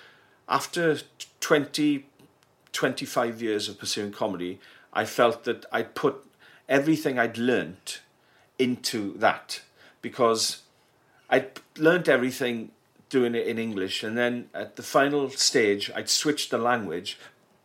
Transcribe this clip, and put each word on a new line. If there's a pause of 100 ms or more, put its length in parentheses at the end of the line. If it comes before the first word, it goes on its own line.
(480)
after (400)
twenty, (680)
twenty-five
years
of
pursuing
comedy, (340)
I
felt
that
I'd
put (460)
everything
I'd
learnt (580)
into
that, (400)
because (680)
I'd (180)
learnt
everything (380)
doing
it
in
English,
and
then
at
the
final
stage,
I'd
switched
the
language, (480)